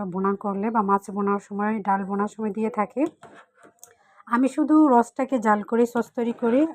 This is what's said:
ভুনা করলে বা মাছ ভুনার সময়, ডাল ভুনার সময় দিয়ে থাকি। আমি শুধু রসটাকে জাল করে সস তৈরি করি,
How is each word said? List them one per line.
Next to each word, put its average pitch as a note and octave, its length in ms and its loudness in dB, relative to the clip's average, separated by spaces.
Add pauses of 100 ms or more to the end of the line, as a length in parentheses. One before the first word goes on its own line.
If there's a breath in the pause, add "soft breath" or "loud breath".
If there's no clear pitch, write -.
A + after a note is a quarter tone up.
ভুনা F#3+ 280 -2
করলে G3 340 -6
বা A3+ 120 0
মাছ G3 300 0
ভুনার G3+ 300 -2
সময়, G#3 380 -4
ডাল G3 240 -2
ভুনার G3+ 260 -4
সময় G#3+ 220 -6
দিয়ে A3 180 -4
থাকি। A3 340 -4 (1200 loud breath)
আমি B3 220 2
শুধু D4+ 260 2 (120)
রসটাকে B3+ 520 2
জাল G#3 240 2
করে A#3 220 0
সস A#3 280 -4
তৈরি A#3 200 -4
করি, A#3+ 280 2 (120)